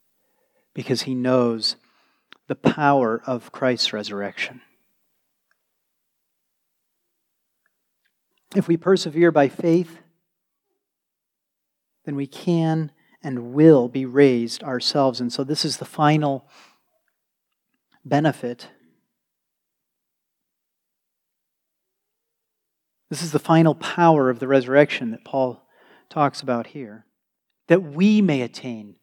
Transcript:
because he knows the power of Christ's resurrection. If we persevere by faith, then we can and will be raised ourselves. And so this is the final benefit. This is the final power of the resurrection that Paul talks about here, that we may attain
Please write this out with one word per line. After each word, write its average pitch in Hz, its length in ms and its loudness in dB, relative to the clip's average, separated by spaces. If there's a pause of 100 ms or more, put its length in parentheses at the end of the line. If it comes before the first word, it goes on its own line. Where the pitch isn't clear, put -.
(760)
because 127 280 -4
he 131 120 -8
knows 123 640 0 (720)
the 139 80 -8
power 135 720 0
of 123 260 -8
Christ's 127 420 -2
resurrection. 104 680 -8 (4000)
If 202 140 -2
we 170 80 2
persevere 170 560 2
by 143 160 4
faith, 170 500 -2 (2000)
then 143 120 -8
we 139 100 -6
can 160 640 -2 (300)
and 123 320 -10
will 143 340 6
be 131 160 -6
raised 123 580 2
ourselves. 131 600 -2
And 120 100 -4
so 143 100 -6
this 143 220 -6
is 147 140 -6
the - 80 -12
final 151 600 0 (1600)
benefit. 139 640 -4 (4000)
This 160 140 -10
is 160 100 -8
the 151 60 -2
final 160 360 4
power 160 540 2
of 120 100 -2
the 131 100 -6
resurrection 135 640 2
that - 120 -16
Paul 131 420 -4 (440)
talks 143 320 -2
about 123 240 -4
here, 113 400 -18 (640)
that 175 140 4
we 185 380 2
may 151 220 0
attain 113 600 -12